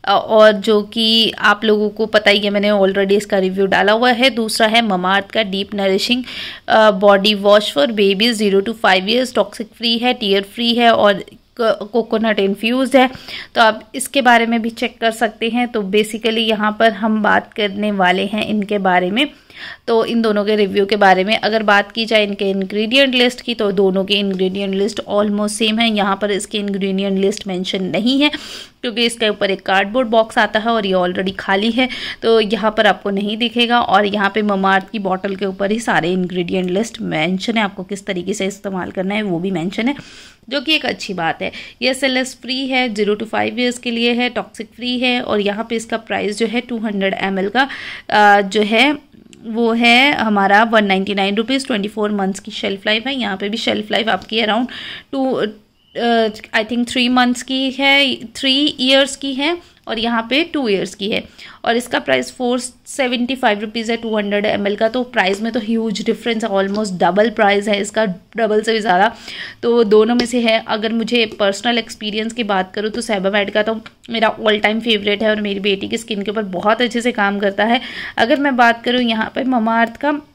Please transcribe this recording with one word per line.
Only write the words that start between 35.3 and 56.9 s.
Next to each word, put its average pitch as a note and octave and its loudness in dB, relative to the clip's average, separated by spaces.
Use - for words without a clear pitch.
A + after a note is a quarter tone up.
के G3 -4
ऊपर F#3+ -2
ही A3+ 0
सारे F3+ 0
इंग्रेडिएंट F3+ -2
लिस्ट A3 -4
मेंशन F#3 -2
है, A3 0
आपको F#3 -6
किस - -10
तरीके F#3 -6
से G3 -4
इस्तेमाल F#3+ -8
करना F#3+ -4
है G#3+ -2
वो F3+ -2
भी F#3+ -4
मेंशन F#3+ -4
है, C#4+ -2
जो C#4 -4
कि D#4 0
एक C#4 -2
अच्छी F#3+ -6
बात E3 -4
है। - -6
ये B3 0
एसएलएस C4 -2
फ्री C4 -6
है, B3+ 0
ज़ीरो G#3 0
to A3 -8
फ़ाइव G#3+ -4
ईयर्स B3 0
के B3 -8
लिए A#3 0
है, B3 -2
टॉक्सिक A3 -10
फ्री B3 -6
है B3 0
और - -2
यहाँ G3+ -2
पे A#3 -4
इसका A3+ -6
प्राइस G3+ -6
जो A3+ 0
है A#3 -2
टू A#3+ -8
हंड्रेड G3+ -2
एम F#3+ -2
एल G3 -2
का, C4 0
अ, G#3 6
जो G3+ 0
है B3 0
वो A3+ 0
है A#3+ 4
हमारा G3+ 4
वन G#3+ 4
नाइंटी G3 0
नाइन G3+ 0
रुपीज, C4 -2
ट्वेंटी G#3 -2
फ़ोर G#3 -4
मंथ्स G3 -2
की G#3 -16
शेल्फ G3 -6
लाइफ A3 0
है। C#4 -4
यहाँ G3+ -4
पे G3+ -6
भी A3 -4
शेल्फ G#3+ -2
लाइफ G#3 0
आपकी A3 -2
around A3+ 0
टू, C4 -2
अ, A3 -2
I A3 0
think A#3+ -4
थ्री B3 0